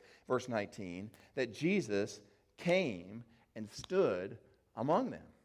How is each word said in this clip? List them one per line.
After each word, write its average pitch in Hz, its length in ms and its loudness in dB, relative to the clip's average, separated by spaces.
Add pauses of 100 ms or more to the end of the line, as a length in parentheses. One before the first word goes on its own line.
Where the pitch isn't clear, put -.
(280)
verse 123 200 2
nineteen, 101 640 -4 (240)
that 123 180 0
Jesus 117 680 2 (340)
came 110 680 0 (300)
and 110 140 -8
stood 110 680 0 (400)
among 170 320 2
them. - 160 -12 (200)